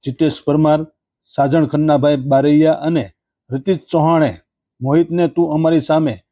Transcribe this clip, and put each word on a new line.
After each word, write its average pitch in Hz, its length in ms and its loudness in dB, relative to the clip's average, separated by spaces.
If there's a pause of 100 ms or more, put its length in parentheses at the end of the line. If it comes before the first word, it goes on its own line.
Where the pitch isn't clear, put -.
જીતેશ 147 420 -4
પરમાર, 151 340 2 (480)
સાજણ 143 380 0
ખન્નાભાઈ 147 500 0
બારૈયા 147 580 2
અને 151 320 -4 (440)
રિતિશ 135 300 -4 (120)
ચૌહાણે 156 400 2 (500)
"મોહિતને 165 460 0
તું 165 260 -2
અમારી 160 260 2
સામે 156 360 -2 (160)